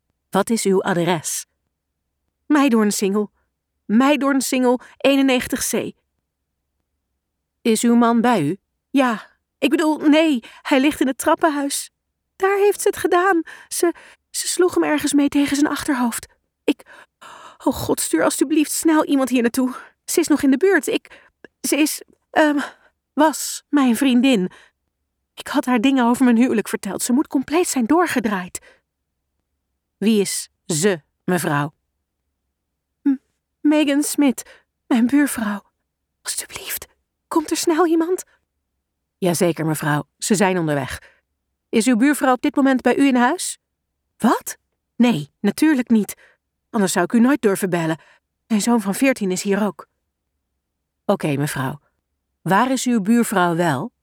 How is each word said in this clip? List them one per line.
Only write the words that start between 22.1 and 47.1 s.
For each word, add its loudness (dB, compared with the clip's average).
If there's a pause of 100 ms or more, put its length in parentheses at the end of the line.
ehm, 2 (540)
was -2
mijn 2
vriendin. 2 (840)
Ik -16
had -2
haar 0
dingen 2
over 2
mijn 4
huwelijk 0
verteld. -8
Ze -4
moet 0
compleet -2
zijn -2
doorgedraaid. -2 (1160)
Wie 2
is -4 (180)
ze, -2 (220)
mevrouw? -2 (1300)
M-, 0 (400)
Megan 2
Smith, -2 (220)
mijn 2
buurvrouw. 0 (600)
Alstublieft, -12 (420)
komt -2
er -2
snel 0
iemand? -2 (960)
Jazeker, 0
mevrouw. -2 (100)
Ze -2
zijn 2
onderweg. -4 (680)
Is 0
uw 2
buurvrouw 2
op -2
dit -2
moment 2
bij 0
u 4
in 2
huis? -2 (580)
Wat? -2 (400)
Nee, 0 (100)
natuurlijk 0
niet. 0 (560)
Anders -2
zou 0
ik -6